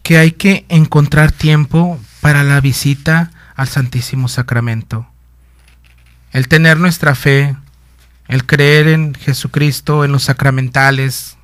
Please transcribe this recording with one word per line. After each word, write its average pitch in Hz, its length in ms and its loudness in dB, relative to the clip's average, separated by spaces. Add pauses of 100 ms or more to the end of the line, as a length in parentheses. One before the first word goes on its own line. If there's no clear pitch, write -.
que 165 160 2
hay 160 140 6
que 196 380 -2
encontrar 151 600 2
tiempo 156 680 0 (220)
para 147 220 2
la 139 180 2
visita 147 680 -2 (240)
al 131 120 -6
Santísimo 127 600 -4
Sacramento. 117 800 -6 (1300)
El 131 160 -2
tener 160 320 4
nuestra 165 340 0
fe, 139 420 0 (720)
el 131 200 -4
creer 151 400 4
en 156 260 0
Jesucristo, 147 920 -2
en 143 80 0
los 139 120 0
sacramentales 135 1200 -2